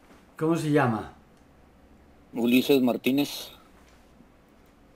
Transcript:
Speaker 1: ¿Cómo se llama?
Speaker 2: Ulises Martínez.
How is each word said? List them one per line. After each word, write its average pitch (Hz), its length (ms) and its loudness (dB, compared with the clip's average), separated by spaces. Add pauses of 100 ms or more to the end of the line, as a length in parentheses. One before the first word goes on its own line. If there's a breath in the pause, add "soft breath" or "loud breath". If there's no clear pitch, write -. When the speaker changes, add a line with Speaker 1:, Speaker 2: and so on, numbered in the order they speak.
(360)
Speaker 1:
¿Cómo 160 200 0
se 147 160 -2
llama? 117 400 0 (1200)
Speaker 2:
Ulises 123 500 2
Martínez. 127 680 -2 (1500)